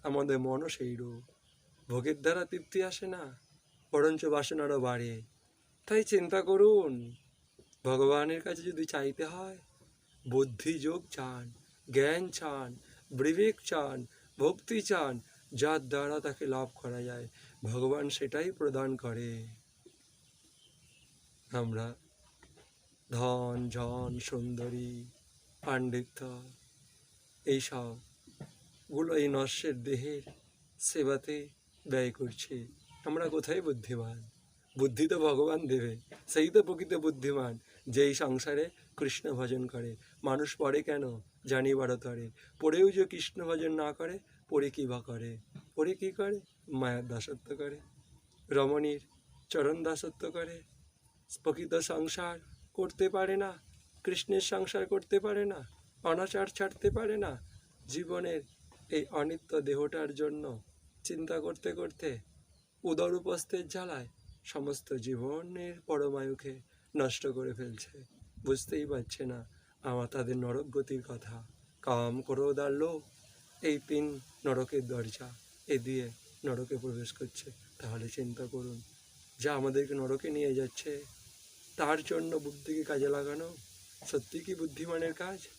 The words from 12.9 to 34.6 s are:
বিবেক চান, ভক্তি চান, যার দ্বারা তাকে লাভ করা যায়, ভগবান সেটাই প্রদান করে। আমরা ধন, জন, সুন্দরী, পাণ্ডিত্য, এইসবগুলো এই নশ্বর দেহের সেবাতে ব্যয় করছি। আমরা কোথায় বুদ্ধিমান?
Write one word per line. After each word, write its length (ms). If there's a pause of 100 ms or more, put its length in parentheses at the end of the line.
বিবেক 460 (140)
চান, 280 (400)
ভক্তি 440
চান, 320 (380)
যার 360
দ্বারা 320
তাকে 260
লাভ 280
করা 280
যায়, 240 (360)
ভগবান 480
সেটাই 420
প্রদান 440
করে। 340 (2250)
আমরা 360 (1200)
ধন, 460 (120)
জন, 440 (160)
সুন্দরী, 680 (680)
পাণ্ডিত্য, 580 (1300)
এইসবগুলো 1600 (100)
এই 60 (100)
নশ্বর 400 (100)
দেহের 360 (580)
সেবাতে 560 (500)
ব্যয় 320
করছি। 380 (480)
আমরা 240
কোথায় 380
বুদ্ধিমান? 520 (580)